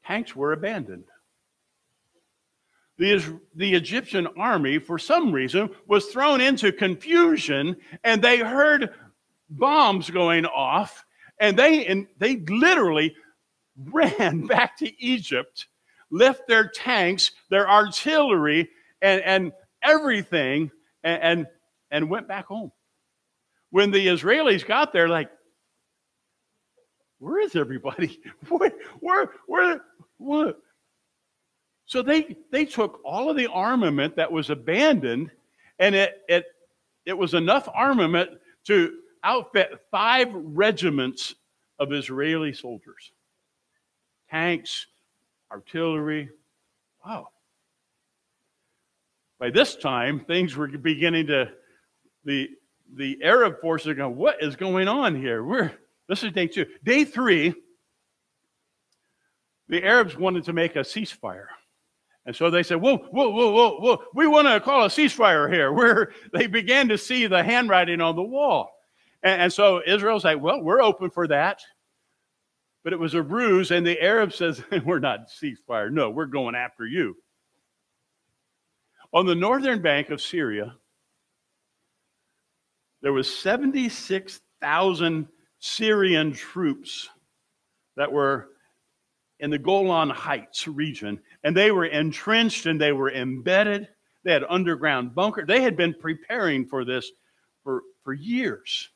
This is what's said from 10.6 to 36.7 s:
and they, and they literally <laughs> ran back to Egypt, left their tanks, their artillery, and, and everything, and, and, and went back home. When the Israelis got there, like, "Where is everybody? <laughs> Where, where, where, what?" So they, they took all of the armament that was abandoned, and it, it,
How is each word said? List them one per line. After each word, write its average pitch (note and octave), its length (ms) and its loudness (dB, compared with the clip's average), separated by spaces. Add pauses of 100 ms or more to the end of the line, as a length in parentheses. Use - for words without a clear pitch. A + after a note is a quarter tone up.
and G#3 180 4
they, D4+ 300 6
and G3 200 -2 (120)
they A#3+ 180 0
literally F#3 760 2 (340)
<laughs> - 360 -20
ran G3+ 600 0
back - 320 0
to - 260 -10
Egypt, F#3+ 640 -4 (440)
left B3+ 360 4
their A3+ 200 4
tanks, F#3+ 640 -2 (180)
their G3 180 4
artillery, G3+ 1000 4 (320)
and, G3 200 4
and F#3 300 0 (300)
everything, F3+ 880 0 (340)
and, E3 200 -2
and, E3 240 0 (420)
and D3+ 200 -2
went G#3+ 180 -6
back G3 180 -10
home. G3 260 -12 (1000)
When G3+ 180 4
the G3 180 2
Israelis G3 560 2
got C#4+ 300 0
there, E3+ 160 4
like, D#3+ 220 -2 (1900)
"Where C#4+ 220 -6
is F#4+ 160 -4
everybody? C3+ 680 -4 (140)
<laughs> - 140 -20
Where, E4+ 240 2 (260)
where, F4+ 320 0 (160)
where, F4+ 340 2 (360)
what?" D4 420 -2 (1300)
So B3+ 160 -4
they, D4+ 360 0 (140)
they C#4+ 120 -2
took A#3 400 -4
all G#3 260 -4
of D4+ 60 -2
the B3 120 -2
armament F#3 680 0
that D#3+ 160 -2
was D#3+ 180 -4
abandoned, D#3 800 0 (480)
and G3 160 4
it, G3 360 0
it, F3 160 2 (600)